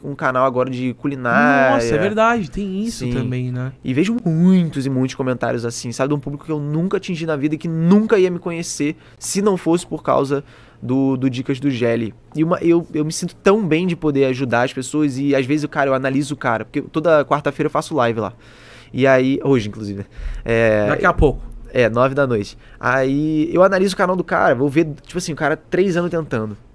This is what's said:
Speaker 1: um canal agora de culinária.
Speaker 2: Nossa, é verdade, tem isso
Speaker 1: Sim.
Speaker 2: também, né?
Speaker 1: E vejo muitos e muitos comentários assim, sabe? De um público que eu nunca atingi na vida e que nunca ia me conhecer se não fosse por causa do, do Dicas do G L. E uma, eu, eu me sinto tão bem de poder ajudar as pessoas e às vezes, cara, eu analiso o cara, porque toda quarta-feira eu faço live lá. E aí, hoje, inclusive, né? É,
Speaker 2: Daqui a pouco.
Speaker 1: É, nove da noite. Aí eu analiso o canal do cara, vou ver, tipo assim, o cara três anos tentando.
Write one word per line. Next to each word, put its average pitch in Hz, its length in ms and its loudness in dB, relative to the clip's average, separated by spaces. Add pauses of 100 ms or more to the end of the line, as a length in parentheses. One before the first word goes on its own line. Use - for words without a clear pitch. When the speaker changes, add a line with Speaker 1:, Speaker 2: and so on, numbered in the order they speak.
Speaker 1:
um 143 140 -10
canal 131 280 0
agora 127 240 0
de 127 260 -4
culinária. 135 800 2
Speaker 2:
Nossa, 117 200 0
é - 40 2
verdade, 214 520 0
tem 196 320 -6
isso 226 220 -6
Speaker 1:
Sim. 120 80 -4
Speaker 2:
também, 127 400 -4
né? 127 180 -6 (140)
Speaker 1:
E 127 100 -2
vejo 190 300 2
muitos 170 600 2
e 135 60 -4
muitos 131 240 0
comentários 123 500 -2
assim, 117 280 -8
sabe? 131 160 -2
De 151 60 0
um 147 60 -2
público 143 240 -10
que - 60 -8
eu 151 80 -2
nunca 156 380 -2
atingi 180 280 -6
na 160 120 -2
vida 151 180 -2
e 156 40 -4
que 175 100 -8
nunca 196 500 4
ia 185 140 4
me 170 80 -4
conhecer 165 560 -4 (200)
se - 240 -4
não 202 160 2
fosse 170 300 0
por 156 160 -10
causa 135 400 2 (400)
do, 135 340 0
do 131 140 0
Dicas 127 280 -4
do 139 120 0
G 120 160 0
L. 117 280 -2 (200)
E 156 100 0
uma, 165 140 0
eu, 170 340 2
eu 151 100 -2
me 151 80 -4
sinto - 260 -6
tão 202 300 2
bem 160 200 2
de 170 100 0
poder 139 300 2
ajudar 123 380 0
as 131 100 -4
pessoas 139 420 -2
e 139 180 0
às 135 120 0
vezes, 147 240 -2
cara, 143 180 0
eu 135 60 2
analiso 139 400 -2
o - 20 -4
cara, 113 300 -2
porque 143 160 -6
toda 156 420 2
quarta-feira 147 440 -2
eu - 20 -4
faço 156 240 -4
live 117 260 0
lá. 101 140 -6 (580)
E 127 140 2
aí, 131 360 4
hoje, 127 260 2
inclusive, 101 320 -8
né? 95 40 -12 (400)
É, 110 460 2
Speaker 2:
Daqui - 160 0
a 170 80 4
pouco. - 280 2 (300)
Speaker 1:
É, 123 160 4
nove 127 260 2
da 139 120 2
noite. 107 320 -4 (200)
Aí 139 760 0
eu 170 100 4
analiso 190 320 2
o - 20 -10
canal 185 180 0
do 175 80 0
cara, 170 320 2
vou 131 140 2
ver, 156 180 2 (160)
tipo - 140 -16
assim, 175 160 -4
o 139 40 -8
cara 156 200 0
três 175 400 0
anos 175 140 0
tentando. 127 460 -4 (180)